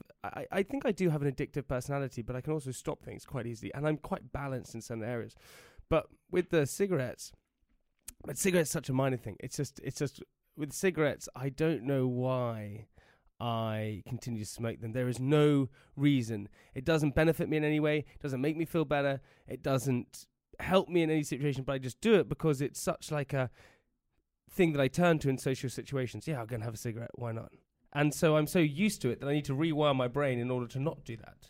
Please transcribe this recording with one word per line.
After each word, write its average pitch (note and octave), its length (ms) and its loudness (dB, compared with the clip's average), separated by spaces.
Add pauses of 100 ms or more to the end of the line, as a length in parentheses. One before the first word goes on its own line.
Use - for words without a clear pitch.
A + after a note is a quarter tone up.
(220)
I, - 300 -8
I F#3+ 100 2
think C4+ 220 -4
I B3 80 2
do F#3 160 0
have D3+ 140 0
an C#3+ 100 0
addictive C#3+ 340 -6
personality, C#3 560 -4
but B2 140 -8
I B2+ 60 -8
can D3+ 100 -4
also C#3 180 -6
stop - 320 -8
things - 220 -14
quite A#2 220 -6
easily. A2+ 280 -8
And C#3+ 120 -4
I'm D#3 100 2
quite - 360 -8
balanced C3+ 420 -6
in A2+ 80 -10
certain A2+ 220 -8
areas. A#2 300 -6 (540)
But D#3 180 2 (240)
with F3 200 0
the D#3 160 4
cigarettes, D#3+ 680 -2 (920)
but C#3+ 100 -6
cigarettes F3 340 2
are E3+ 80 -2
such C3 120 -6
a - 20 -2
minor C3 240 2
thing. G#2+ 240 -8
It's - 160 -10
just, - 260 -6
it's - 160 -8
just, - 240 -6 (340)
with D3 160 -8
cigarettes, D#3 600 0
I C#3 140 -6
don't C#3+ 360 0
know C3+ 240 2
why A#2+ 800 -2 (520)
I G#2+ 720 -2
continue A#2 340 -6
to G2+ 80 -8
smoke A2+ 300 -6
them. A2 120 -8
There B2 160 0
is B2 120 -2
no C#3+ 480 6 (260)
reason. B2 540 2 (260)
It C3 100 -8
doesn't D3+ 300 2
benefit D#3+ 340 4
me D#3 100 0
in D3+ 60 2
any D3+ 160 2
way. D3+ 180 2
It - 240 -8
doesn't C3 180 -4
make D3+ 160 0
me E3 80 -2
feel D#3+ 220 0
better. C#3 340 0 (260)
It - 160 -10
doesn't C3+ 640 0 (320)
help F#3 300 2
me E3+ 140 4
in D#3 80 2
any D#3 120 2
situation, C#3 400 -2
but C#3 120 -4
I C3+ 40 -2
just B2+ 220 -8
do A3+ 140 6
it D#3+ 140 6
because C#3 340 0
it's - 180 -4
such, - 300 -4
like, D3 240 -4
a C3 160 0 (1000)
thing E3+ 220 4
that C#3+ 80 2
I C3+ 80 6
turn E3+ 300 6
to C#3 100 0
in C3 80 2
social C3 320 -2
situations. B2+ 580 -6
"Yeah, D#3 140 -4
I'll A2+ 60 -8
go A#2 80 -8
and A2 100 -4
have A2+ 80 -6
a G#2+ 60 -10
cigarette. A2+ 360 -8
Why A#2 180 -6
not?" A2+ 200 -10 (400)
And D3 220 2
so D#3 240 6
I'm D3+ 80 2
so F#3 120 0
used E3 440 2
to B2+ 80 2
it A2 100 -4
that C3+ 80 -4
I C#3+ 60 2
need D3 120 0
to C#3 80 -2
rewire D3+ 400 2
my B2+ 140 2
brain C3 300 0
in A#2+ 120 0
order B2 180 -2
to C3 100 -8
not C#3+ 260 -4
do A2+ 140 -10
that. - 180 -20 (140)